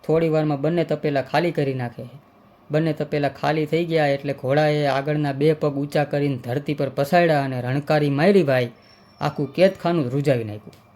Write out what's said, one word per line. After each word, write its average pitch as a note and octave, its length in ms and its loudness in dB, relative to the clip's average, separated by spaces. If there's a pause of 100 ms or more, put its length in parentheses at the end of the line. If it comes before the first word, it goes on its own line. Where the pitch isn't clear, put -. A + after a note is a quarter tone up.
થોડી D#3+ 240 2
વારમાં D3+ 320 0
બંને E3 220 0
તપેલા D3+ 380 -2
ખાલી D#3+ 300 0
કરી C#3 220 -2
નાખે. B2 300 -8 (680)
બંને D#3 220 0
તપેલા D3 360 -2
ખાલી D3+ 360 -2
થઈ D#3+ 200 0
ગયા D#3+ 220 2
એટલે C#3 260 -2
ઘોડાએ D3 520 0
આગળના C#3+ 460 0
બે D3 220 2
પગ D3+ 220 -2
ઊંચા C#3+ 280 -2
કરીને C#3+ 340 -2
ધરતી C3+ 360 -4
પર C#3+ 160 -2
પસાડ્યા D3+ 540 2
અને C3 180 -4
રણકારી C#3+ 480 0
મારી E3+ 340 4
ભાઈ B2+ 280 2 (500)
આખું C#3+ 320 -4
કેદખાનું F3 540 2
ધ્રુજાવી C3+ 360 0
નાખ્યું. - 520 -14